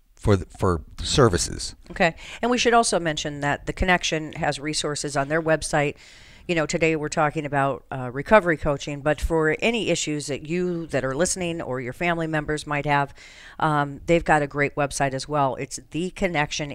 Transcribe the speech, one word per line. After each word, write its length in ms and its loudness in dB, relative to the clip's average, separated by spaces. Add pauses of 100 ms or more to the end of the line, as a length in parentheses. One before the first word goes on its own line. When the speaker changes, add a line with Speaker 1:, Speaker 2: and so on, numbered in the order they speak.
(140)
Speaker 1:
for 220 4
the, 80 -2 (140)
for 240 2 (180)
services. 760 2 (140)
Speaker 2:
Okay, 240 2 (280)
and 80 0
we 80 2
should 160 4
also 260 4
mention 400 -4
that 240 -2
The 80 -6
Connection 640 0
has 260 -2
resources 560 -4
on 120 0
their 120 2
website. 540 0 (540)
You 60 0
know, 100 2
today 300 2
we're 140 -4
talking 360 0
about, 460 0
uh, 220 -6
recovery 440 4
coaching, 440 -4
but 200 0
for 380 2
any 320 0
issues 380 -2
that 200 -6
you 400 -2
that 160 -2
are 100 -2
listening 460 -2
or 200 -6
your 120 -8
family 360 -2
members 400 -4
might 180 -2
have, 260 2 (460)
um, 480 0
they've 180 4
got 180 4
a 40 -2
great 300 -2
website 360 -2
as 160 -6
well. 280 0
It's 240 -8 (100)
The 200 -4
Connection 640 -2